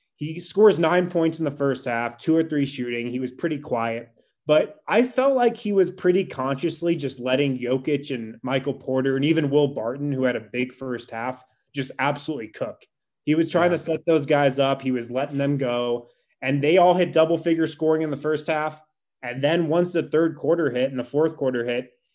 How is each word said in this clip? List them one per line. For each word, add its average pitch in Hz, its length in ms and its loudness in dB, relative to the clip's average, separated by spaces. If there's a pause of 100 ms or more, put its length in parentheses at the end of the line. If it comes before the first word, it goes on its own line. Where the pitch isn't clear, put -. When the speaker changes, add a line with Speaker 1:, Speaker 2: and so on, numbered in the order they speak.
(160)
Speaker 1:
He 160 240 -8
scores 190 400 4
nine 175 300 4
points 165 280 0
in 156 80 -2
the 143 60 -2
first 139 340 -2
half, 117 320 -4
two 160 180 0
or 165 80 4
three 151 220 0
shooting. 120 420 -6
He 123 120 -6
was 123 120 -6
pretty 156 280 -4
quiet, 117 500 -4 (380)
but 151 300 2 (100)
I 202 160 4
felt 262 320 0
like 240 200 2
he 208 180 -4
was 185 180 4
pretty 180 340 0
consciously 143 720 -2
just 139 240 -6
letting 127 400 0
Jokic 135 540 -2
and 113 280 -10
Michael 135 320 -2
Porter 131 420 -2
and 135 80 0
even 151 280 0
Will 143 240 2
Barton, 131 360 -4
who 131 120 -2
had 123 120 2
a 110 160 -8
big 127 220 -4
first 123 380 -10
half, 120 340 -8 (260)
just 135 280 -6
absolutely 139 480 -4
cook. 110 340 -10 (440)
He 151 100 2
was 165 160 0
trying 175 180 4
Speaker 2:
Yeah. 170 80 0
Speaker 1:
to 147 60 -4
set 160 240 -4
those 160 180 4
guys 143 320 4
up. 135 240 2
He 135 100 -2
was 120 200 -4
letting 139 260 -4
them 139 200 0
go, 120 520 -2 (340)
and 139 180 0
they 151 160 4
all 180 160 6
hit 175 180 2
double 160 260 4
figure 165 280 0
scoring 160 380 0
in 151 80 -2
the 143 60 -4
first 147 280 -4
half. 156 380 -4 (400)
And 127 180 -8
then 160 280 2
once 175 240 2
the 165 100 0
third 156 320 0
quarter 156 340 0
hit 127 220 0
and 131 80 -6
the 120 40 -4
fourth 156 340 0
quarter 127 280 -2
hit, 123 280 -4 (220)